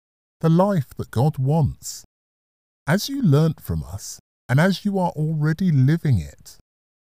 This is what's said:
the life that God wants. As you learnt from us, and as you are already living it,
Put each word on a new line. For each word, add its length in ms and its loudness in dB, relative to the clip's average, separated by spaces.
the 80 2
life 480 2
that 120 -10
God 300 0
wants. 680 -2
As 240 -2
you 140 -4
learnt 380 2
from 200 -6
us, 380 -12
and 120 2
as 260 0
you 140 -2
are 140 -2
already 580 -2
living 480 2
it, 380 -14